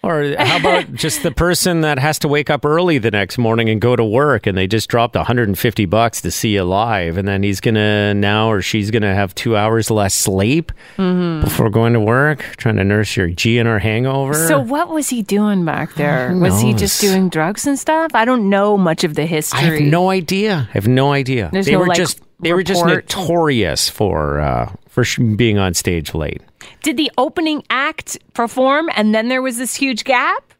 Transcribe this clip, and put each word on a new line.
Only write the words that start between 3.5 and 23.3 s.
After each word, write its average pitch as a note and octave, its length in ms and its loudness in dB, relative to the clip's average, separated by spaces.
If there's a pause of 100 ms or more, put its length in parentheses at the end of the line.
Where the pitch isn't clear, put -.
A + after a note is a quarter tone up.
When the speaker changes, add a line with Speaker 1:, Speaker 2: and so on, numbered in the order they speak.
Speaker 1:
and G#2+ 100 0
go A#2+ 160 2
to A#2 80 2
work, A#2 440 2
and F#2 100 0
they F#2 80 2
just G#2 240 -2
dropped A#2 260 0
a E2 80 0
hundred A#2+ 240 0
and G2 100 -2
fifty A2 280 0
bucks A2 360 0
to F2 100 -6
see G#2+ 240 -2
you F#2+ 80 2
live, F#2 560 0
and G2 80 -2
then G2 160 -2
he's G2+ 180 -2
gonna, G#2 540 2
now G#2 340 2
or G2+ 140 0
she's G#2+ 260 -2
gonna G#2 240 0
have G2 220 0
two A2+ 200 -2
hours A2 360 0
less G2+ 240 0
sleep A2 560 0 (260)
Speaker 2:
Mm-hmm. F3+ 460 0
Speaker 1:
before A#2 260 0
going A2+ 240 2
to A#2 60 4
work, C3 440 2 (140)
trying G#2+ 200 0
to F#2+ 60 0
nurse G#2 320 0
your F#2 120 0
G A#2 320 0
N A#2 80 2
R A2+ 100 2
hangover? C3 560 -2
Speaker 2:
So D#3+ 260 2
what C#4+ 300 -2
was D#4 200 -4
he A#3+ 120 -2
doing G3+ 440 0
back D#3 280 -4
there? C3+ 360 0
Speaker 1:
Who F3+ 100 0
Speaker 2:
Was G#2 200 2
he A#2 140 2
just A2+ 300 0
Speaker 1:
knows? G3 80 4
Speaker 2:
doing F#3+ 180 2
drugs E3 380 -2
and C#4 100 0
stuff? D#4+ 380 0
I A3+ 100 2
don't A#3 240 0
know G3+ 300 2
much E3 240 2
of D#3 100 -2
the D3+ 140 -2
history. D3+ 320 -4
Speaker 1:
I - 20 0
have D#3+ 200 2
no E3+ 280 2
idea. F#3+ 580 -2
I - 60 -18
have G#2 140 0
no C3 260 4
idea. B2 400 -2
Speaker 2:
There's F#3+ 140 0
Speaker 1:
They - 60 2
Speaker 2:
no, F#3 60 4
Speaker 1:
were F3+ 80 2
Speaker 2:
like, F3 100 2
Speaker 1:
just, F3 220 -2 (200)
they E3 140 0
were F#3 100 0
just F3 200 0
Speaker 2:
report? E3 200 2 (120)
Speaker 1:
notorious D3+ 720 0